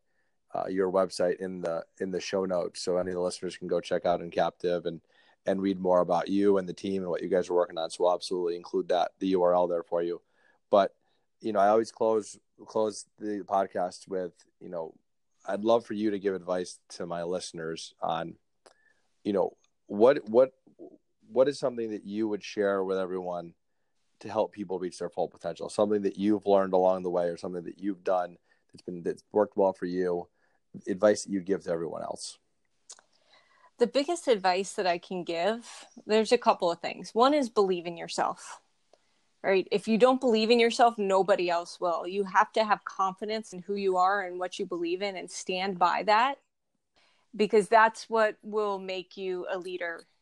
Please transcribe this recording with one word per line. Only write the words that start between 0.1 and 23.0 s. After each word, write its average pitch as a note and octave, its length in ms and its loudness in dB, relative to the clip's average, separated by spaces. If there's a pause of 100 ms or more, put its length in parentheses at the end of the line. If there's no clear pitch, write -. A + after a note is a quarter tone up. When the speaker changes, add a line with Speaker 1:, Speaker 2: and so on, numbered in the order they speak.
Speaker 1:
uh, - 140 -4
your F#2 240 0
website F2+ 460 0
in F#2 240 -8
the, E2 220 -4 (160)
in F#2+ 120 -4
the F2+ 80 -4
show F#2+ 260 -2
notes, F2 360 -4
so F2 160 0
any F2+ 120 -2
of F2+ 60 -6
the F2+ 60 -2
listeners F2+ 360 -4
can F2+ 100 -10
go F2 120 0
check F2 260 -2
out F2 160 2
In E2+ 80 -10
Captive F2 560 -2
and, E2 160 -6 (440)
and F#2+ 160 0
read F#2+ 180 0
more F2+ 200 4
about F2 300 0
you G2+ 280 4
and F2+ 120 -4
the F2 40 -8
team F#2+ 280 -4
and F2 80 -6
what E2 120 -4
you F2+ 80 -6
guys F2+ 200 2
are F2+ 60 0
working F2 220 0
on. E2 120 -4
So - 140 -4
we'll F2+ 100 4
absolutely F2 420 -2
include F2 340 -4
that, F2 300 2
the F#2+ 80 -2
U F#2 160 4
R F2 100 4
L F2+ 140 4
there E2+ 160 -4
for E2+ 180 -2
you. E2+ 200 -4 (480)
But, G2 240 4 (480)
you A2+ 120 -4
know, G2+ 60 2
I G2+ 100 6
always A2 220 4
close, A2+ 480 -2 (260)
close G#2+ 400 -4 (140)
the G#2 260 -6
podcast F#2+ 600 -2
with, F#2 260 -6 (280)
you F#2 80 -14
know, E2 240 -8 (520)
I'd G2+ 200 -4
love A2+ 200 4
for - 80 -8
you G#2+ 180 0
to G2+ 80 -2
give F#2+ 160 0
advice F2+ 440 -6 (120)
to - 140 -10
my F2 180 -6
listeners E2+ 760 -8
on, E2+ 340 -4 (880)
you G#2 100 0
know, F2+ 240 0 (300)
what, A2+ 420 4
what, B2+ 240 4 (800)
what B2+ 160 4
is C#3 120 -2
something A#2 320 -4
that G#2 140 -8
you G#2+ 220 -2
would G#2 160 -6
share G2 400 0
with F#2+ 140 -2
everyone F2+ 560 -6 (640)